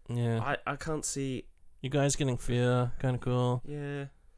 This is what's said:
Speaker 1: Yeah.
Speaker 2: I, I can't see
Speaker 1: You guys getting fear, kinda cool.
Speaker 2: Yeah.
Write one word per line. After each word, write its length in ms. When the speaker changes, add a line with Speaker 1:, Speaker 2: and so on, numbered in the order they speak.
Speaker 1:
Yeah. 320
Speaker 2:
I, 180
I 80
can't 300
see 400
Speaker 1:
You 80
guys 260
getting 220
fear, 540
kinda 160
cool. 480
Speaker 2:
Yeah. 400